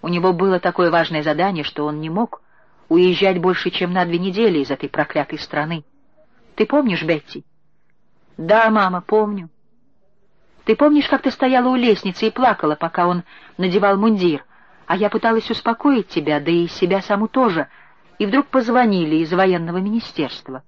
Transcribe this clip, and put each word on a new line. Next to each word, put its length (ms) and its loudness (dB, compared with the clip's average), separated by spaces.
У 60 -10
него 260 0
было 260 0
такое 300 0
важное 320 0
задание, 420 -2
что 220 -6
он 160 -6
не 80 -8
мог 320 -4
уезжать 500 4
больше, 300 0
чем 240 -4
на 120 0
две 120 -4
недели 400 0
из 140 -2
этой 180 -6
проклятой 480 -4
страны. 480 -8
Ты 100 2
помнишь, 380 0
Бетти? 420 -6
Да, 340 2
мама, 300 0
помню. 480 -2
Ты 100 4
помнишь, 320 4
как 140 0
ты 80 0
стояла 400 2
у 60 2
лестницы 500 0
и 60 0
плакала, 420 0
пока 320 -2
он 160 0
надевал 380 2
мундир, 460 2
а 100 -2
я 140 0
пыталась 400 0
успокоить 580 0
тебя, 320 -2
да 120 -2
и 160 2
себя 340 -2
саму 260 -2
тоже, 400 0
и 60 0
вдруг 220 0
позвонили 680 2
из 160 0
военного 440 0
министерства. 920 -6